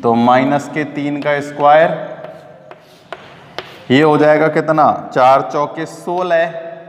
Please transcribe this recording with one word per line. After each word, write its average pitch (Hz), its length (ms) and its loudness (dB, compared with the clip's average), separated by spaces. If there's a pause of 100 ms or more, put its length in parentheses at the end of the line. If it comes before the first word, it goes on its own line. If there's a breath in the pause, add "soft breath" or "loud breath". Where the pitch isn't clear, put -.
तो 120 100 2
माइनस 131 600 0
के 151 100 -6
तीन 143 380 -8
का 143 180 -2
स्क्वायर, 147 500 2 (2000 loud breath)
ये 135 100 4
हो 156 160 4
जाएगा 151 300 4
कितना? 156 640 0
चार 135 280 4 (120)
चौके 151 320 -4
सोलह 175 600 -4 (420)